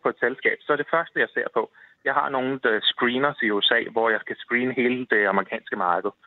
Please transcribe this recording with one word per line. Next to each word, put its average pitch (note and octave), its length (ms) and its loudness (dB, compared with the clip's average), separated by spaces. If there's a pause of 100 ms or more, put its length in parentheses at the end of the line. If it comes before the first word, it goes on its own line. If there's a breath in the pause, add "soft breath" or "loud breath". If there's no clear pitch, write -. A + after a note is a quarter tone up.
på C3+ 60 0
et A2+ 120 -2
selskab, A#2+ 400 0
så - 120 -2
er D3 40 2
det D3 140 -4
første, E3 300 -2
jeg A2+ 140 0
ser A#2+ 200 -4
på, A2 160 -2 (340 soft breath)
jeg C3+ 100 0
har C#3+ 140 0
nogle, C3 360 -2
øh, A2 180 2
screeners C3 600 0
i A2 80 2
U G2+ 100 2
S - 100 2
A, A#2 100 2 (100)
hvor A2+ 200 0
jeg G#2+ 100 0
skal - 160 -10
screene B2 360 -2
hele B2 380 0
det G#2 160 4
amerikanske G2 500 -2
marked. F#2+ 340 0 (160 soft breath)